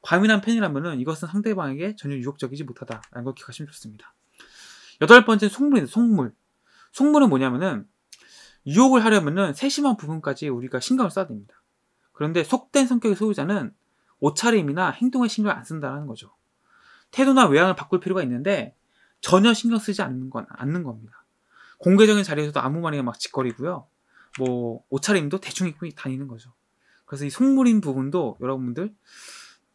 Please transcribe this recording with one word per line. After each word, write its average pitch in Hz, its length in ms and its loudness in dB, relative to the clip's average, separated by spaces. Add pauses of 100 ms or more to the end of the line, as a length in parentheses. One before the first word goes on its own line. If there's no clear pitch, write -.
과민한 202 380 2
편이라면은 170 600 -2
이것은 156 280 -6
상대방에게 190 680 -6
전혀 143 200 -8
유혹적이지 139 480 -8
못하다라는 120 600 -14
걸 131 100 -8
기억하시면 139 340 -16
좋습니다. - 460 -20 (840)
여덟 226 240 10
번째는 214 260 2
속물입니다. 254 400 0
속물. 208 440 0 (580)
속물은 285 380 4
뭐냐면은 131 580 -2 (760)
유혹을 233 380 6
하려면은 180 500 2
세심한 277 420 -2
부분까지 151 520 -8
우리가 127 320 -6
신경을 247 300 -2
써야 190 160 -4
됩니다. 107 360 -16 (500)
그런데 160 320 -4
속된 262 420 0
성격의 226 300 0
소유자는 190 580 -4 (500)
옷차림이나 165 640 0
행동에 247 380 -2
신경을 208 260 -2
안 120 100 -10
쓴다는 147 420 -10
거죠. 113 280 -16 (760)
태도나 262 360 4
외향을 175 300 4
바꿀 - 240 -2
필요가 185 220 -2
있는데 135 520 -4 (460)
전혀 202 320 4
신경 226 260 0
쓰지 214 220 -6
않는 131 300 -8
건, 117 180 -10
않는 151 340 -6
겁니다. 110 420 -16 (540)
공개적인 202 460 6
자리에서도 147 360 -4
아무 139 200 -2
말이나 151 220 -4
막 120 160 -6
짓거리고요. 131 680 -6 (520)
뭐 123 500 -4
옷차림도 160 520 -2
대충 - 280 -6
입고 160 220 -10
다니는 135 360 -10
거죠. 120 260 -20 (520)
그래서 143 220 -10
이 139 40 -6
속물인 247 520 4
부분도 139 580 -4
여러분들, 131 540 -6 (800)